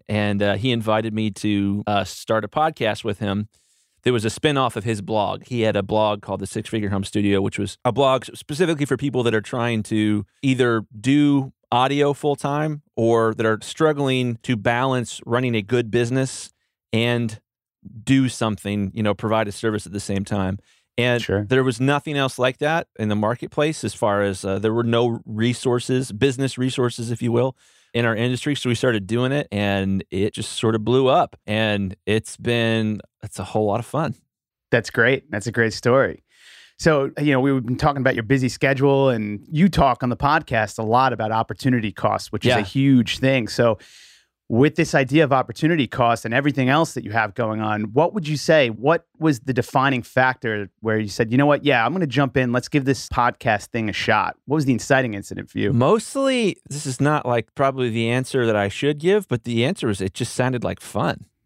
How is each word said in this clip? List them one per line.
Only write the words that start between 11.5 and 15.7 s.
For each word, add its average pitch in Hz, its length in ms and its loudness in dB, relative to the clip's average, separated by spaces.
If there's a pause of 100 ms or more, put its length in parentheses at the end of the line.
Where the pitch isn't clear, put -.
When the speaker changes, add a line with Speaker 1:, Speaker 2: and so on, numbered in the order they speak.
Speaker 1:
audio 139 420 2
full-time 147 680 -4 (160)
or 113 380 4
that 113 100 0
are 110 160 2
struggling 131 800 0
to 127 140 0
balance 123 680 -2
running 120 300 0
a 107 60 0
good 120 280 0